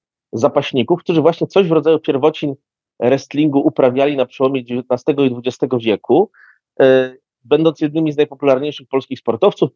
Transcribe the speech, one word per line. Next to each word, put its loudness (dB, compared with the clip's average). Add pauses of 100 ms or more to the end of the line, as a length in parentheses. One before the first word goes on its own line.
(320)
zapaśników, -2
którzy -2
właśnie 0
coś 0
w -2
rodzaju 2
pierwocin -2 (460)
wrestlingu 0
uprawiali 0
na -2
przełomie -4
dziewiętnastego -4
i 0
dwudziestego -4
wieku, 0 (500)
e, 2 (280)
będąc 0
jednymi -2
z -12
najpopularniejszych -2
polskich -6
sportowców. 0